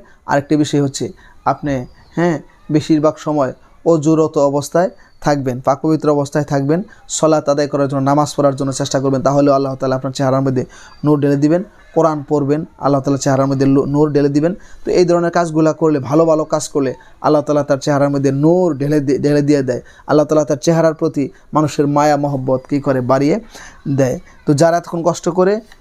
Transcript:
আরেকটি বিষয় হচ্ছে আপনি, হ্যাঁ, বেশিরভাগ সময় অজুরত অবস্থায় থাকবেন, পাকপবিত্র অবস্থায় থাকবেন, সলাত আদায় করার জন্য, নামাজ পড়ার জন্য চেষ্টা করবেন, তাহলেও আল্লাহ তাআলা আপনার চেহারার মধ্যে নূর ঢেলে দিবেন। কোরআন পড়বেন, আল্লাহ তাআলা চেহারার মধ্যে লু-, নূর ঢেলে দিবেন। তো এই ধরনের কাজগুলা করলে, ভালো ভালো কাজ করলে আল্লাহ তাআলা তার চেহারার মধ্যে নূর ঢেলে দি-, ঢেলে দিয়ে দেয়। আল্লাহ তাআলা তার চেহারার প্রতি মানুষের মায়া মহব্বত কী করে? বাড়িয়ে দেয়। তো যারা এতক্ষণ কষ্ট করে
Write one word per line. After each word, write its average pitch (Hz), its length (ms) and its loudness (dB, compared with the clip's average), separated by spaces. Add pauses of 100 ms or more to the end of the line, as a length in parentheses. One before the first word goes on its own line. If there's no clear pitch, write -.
(260)
আরেকটি 143 300 0
বিষয় 147 260 0
হচ্ছে 135 220 -4 (400)
আপনি, 135 300 -2 (400)
হ্যাঁ, 165 220 0 (340)
বেশিরভাগ 151 460 2
সময় 147 360 -4 (320)
অজুরত 156 540 2
অবস্থায় 143 520 0 (300)
থাকবেন, 135 400 -2
পাকপবিত্র 151 500 -2
অবস্থায় 143 340 -2
থাকবেন, 143 360 -2 (280)
সলাত 156 400 0
আদায় 143 200 0
করার 139 200 -2
জন্য, 139 220 -4
নামাজ 147 260 2
পড়ার 139 200 0
জন্য 139 160 -4
চেষ্টা 139 280 -4
করবেন, 135 220 0
তাহলেও 143 320 2
আল্লাহ 139 200 -2
তাআলা 131 220 -2
আপনার 131 160 -6
চেহারার 135 300 0
মধ্যে 131 220 0 (400)
নূর 147 160 4
ঢেলে 143 160 2
দিবেন। 151 260 2 (320)
কোরআন 156 240 2 (100)
পড়বেন, 147 320 0 (180)
আল্লাহ 139 220 0
তাআলা 135 180 -2
চেহারার 135 280 0
মধ্যে 135 200 0
লু-, 139 200 4
নূর 147 260 0
ঢেলে 143 160 2
দিবেন। 147 240 0 (320)
তো - 60 -6
এই 180 140 4
ধরনের 170 260 2
কাজগুলা 160 420 0
করলে, 151 280 0
ভালো 147 260 2
ভালো 156 180 2
কাজ 151 240 -2
করলে 135 240 -2 (280)
আল্লাহ 147 220 2
তাআলা 147 200 0
তার 143 160 -2
চেহারার 143 320 0
মধ্যে 139 220 0
নূর 165 360 0 (100)
ঢেলে 147 220 -2
দি-, 135 180 0
ঢেলে 147 240 0
দিয়ে 143 200 2
দেয়। 123 200 -4 (240)
আল্লাহ 147 200 2
তাআলা 151 180 2
তার 147 120 -2
চেহারার 165 380 0
প্রতি 151 300 -4 (280)
মানুষের 147 340 0
মায়া 147 300 2
মহব্বত 131 440 -2 (100)
কী 143 100 0
করে? 135 200 0
বাড়িয়ে 135 360 2 (520)
দেয়। 135 280 0 (300)
তো 151 80 2
যারা 165 220 4
এতক্ষণ 170 280 -6
কষ্ট 165 240 -2
করে 185 320 0 (200)